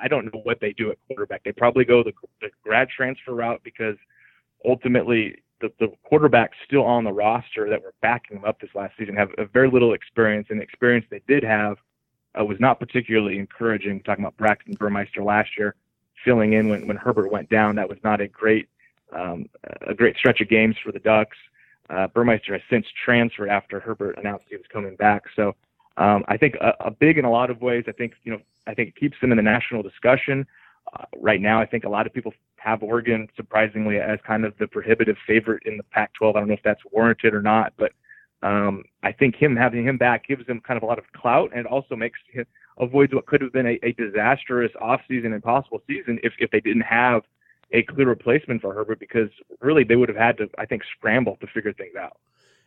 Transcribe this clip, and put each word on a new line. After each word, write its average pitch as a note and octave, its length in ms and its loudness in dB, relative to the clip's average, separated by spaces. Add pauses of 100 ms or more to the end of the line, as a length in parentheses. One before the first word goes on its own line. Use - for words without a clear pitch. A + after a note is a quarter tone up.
I A#2+ 60 -6
don't C3+ 240 -2
know A2+ 120 -12
what A#2 180 -4
they G#2+ 100 -4
do G#2+ 200 -4
at - 60 -8 (100)
quarterback. G#2 360 -10
They G2+ 80 -8
probably A#2+ 320 2
go A#2+ 200 6
the, A2 100 -4 (260)
the G#2+ 100 -10 (140)
grad A#2 320 0
transfer C3 380 -6
route A#2 300 -4
because A2 340 -8 (680)
ultimately A#2+ 600 2 (360)
the, A2 100 -6 (100)
the A2 120 0 (180)
quarterbacks C#3 560 4
still C3+ 200 2
on A#2+ 180 2
the G#2+ 80 -2
roster G#2+ 580 -2
that G#2+ 140 -2
were F#2+ 180 -18
backing A2+ 360 -2
him G2 80 -14
up G#2+ 160 -4
this G#2 140 -16
last G2 220 -8
season G2+ 180 -8
have, G2+ 220 0
have G#2 140 -6
very C3 180 2
little A#2+ 240 4
experience, G#2+ 560 -2
and G#2+ 100 -6
the - 40 -8
experience A#2+ 460 0
they G2+ 180 -14
did C#3 160 2
have, G#2+ 340 -2 (640)
uh, G#2+ 60 0
was G2+ 140 -6
not C3 200 4
particularly A2 600 -2
encouraging. G2+ 640 -4
Talking G2+ 200 -4
about - 140 -8
Braxton G#2+ 380 -2
Burmeister G2+ 480 -6
last G#2 340 2
year, G#2 180 -4 (480)
filling A2 300 4
in A2 160 2
when, G#2 180 -2
when G#2 100 -4
Herbert G#2 340 0
went F#2+ 180 -6
down, G#2+ 260 2
that G2 140 -4
was G2+ 140 -12
not G#2 180 0
a G2+ 60 -4
great, A2 420 0 (420)
um, F2 380 -10 (320)
a - 120 -6
great A#2 220 2
stretch - 240 2
of G#2+ 100 -2
games A2 340 4
for A2 80 -8
the G2 80 -12
Ducks. G#2+ 380 2 (520)
Uh, F#2+ 160 -2
Burmeister A#2 460 0
has F#2+ 180 -6
since A#2 160 2 (200)
transferred A#2 420 2
after G2+ 320 -2
Herbert G2+ 380 -6
announced G2+ 320 -8
he G#2 80 -16
was - 140 -20
coming G2 260 -10
back. G#2 260 2 (140)
So, G2+ 180 0 (400)
um, G2+ 320 4
I G#2 80 0
think C#3+ 200 2
a, - 260 0
a F#2 100 -4
big D#3 260 4
in C#3+ 60 2
a A#2+ 80 2
lot A#2+ 180 2
of A#2 120 -8
ways. A#2+ 260 -2
I A2 60 -10
think, A#2+ 200 -8 (120)
you A2+ 80 -8
know, G#2 80 -10 (260)
I A2 60 -10
think A2 160 -4
it - 80 -20
keeps D3 240 -4
them B2+ 100 2
in A2+ 60 6
the G#2+ 60 4
national G#2+ 400 0
discussion. C3+ 640 0 (480)
Uh, - 120 -16 (100)
right G2+ 240 2
now, A2 220 2
I G#2+ 40 0
think A2+ 200 -6
a G2 40 -6
lot G#2 160 -2
of - 80 -10
people A#2 200 -10 (240)
have A2 260 -4
Oregon, A2+ 540 -2
surprisingly, G#2+ 600 -2
as G#2+ 280 -4
kind A2 160 0
of G#2 140 -4
the G#2 100 -4
prohibitive A2 480 0 (100)
favorite A2 400 0
in A2 120 -8
the G2+ 60 -12
Pac-twelve. G#2+ 520 0
I G#2+ 40 2
don't G#2 100 -2
know G#2 60 0
if - 80 -14
that's G#2+ 180 0 (100)
warranted A2+ 420 2
or G#2 80 -2
not, G#2+ 360 2
but, - 160 -2 (500)
um, G2+ 400 -2 (200)
I G2 100 -2
think C3 240 0
him, D3 180 2
having A#2 320 0
him C3+ 100 -2
back A#2+ 300 0
gives C3 180 -6
them A#2 140 -8
kind B2 160 -6
of A2 80 -6
a A2 40 -4
lot A#2 120 -2
of - 140 -18
clout, B2+ 380 0
and A#2+ 100 -6
it A#2 60 -10
also C3+ 280 -4
makes A#2 240 -6 (140)
it, B2 160 -10 (280)
avoids C3 360 4
what C3+ 140 -2
could D3 120 2
have C3 140 -4
been C3 120 0
a, A#2 160 0
a D#3+ 120 -2
disastrous A#2 880 -2
offseason A#2 520 -2
and G#2+ 80 -8
possible A#2 460 -2
season C#3 340 -6
if, A#2+ 160 -2
if A#2 140 -4
they G#2+ 80 2
didn't A2+ 220 0
have A#2+ 420 2 (480)
a A2+ 120 2
clear C3+ 240 0
replacement C#3+ 540 0
for G2 120 -6
Herbert, G#2+ 240 -6
because A2 320 -4 (300)
really C#3+ 240 4
they A2+ 140 4
would B2 100 4
have G#2 100 -6
had A#2 200 2
to, G#2 200 -6
I G#2+ 80 -8
think, G#2+ 180 -8 (120)
scramble A2 460 -2
to G2+ 60 -14
figure G#2 260 -6
things F#2 240 -16
out. F2+ 200 -14 (500)